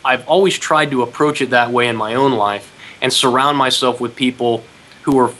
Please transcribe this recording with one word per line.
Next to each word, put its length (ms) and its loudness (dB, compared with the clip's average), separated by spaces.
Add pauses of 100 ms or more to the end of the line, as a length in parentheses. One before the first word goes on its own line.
I've 240 -2
always 300 2
tried 360 0
to 100 0
approach 400 -2
it 80 -2
that 200 2
way 160 2
in 100 -2
my 180 -4
own 180 2
life 360 -2 (340)
and 80 0
surround 460 2
myself 420 0
with 160 -6
people 480 -2 (420)
who 140 2
are 100 4 (120)